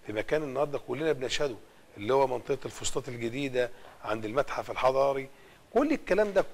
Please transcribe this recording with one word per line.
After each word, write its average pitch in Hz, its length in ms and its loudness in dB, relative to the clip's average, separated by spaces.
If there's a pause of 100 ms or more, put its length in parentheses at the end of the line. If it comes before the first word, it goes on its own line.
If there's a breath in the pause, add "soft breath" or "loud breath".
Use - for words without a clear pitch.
في 107 80 -6
مكان 151 300 0
النهاردة 135 360 -2
كلنا 147 320 -2
بنشهده 131 440 0 (420 loud breath)
اللي 104 160 0
هو 135 140 6
منطقة 127 380 -2
الفسطاط 127 440 -4
الجديدة 123 600 -2 (320 loud breath)
عند 110 220 -4
المتحف 117 460 -2
الحضاري، 135 580 2 (440 loud breath)
كل 294 180 4
الكلام 208 420 2
ده 185 200 4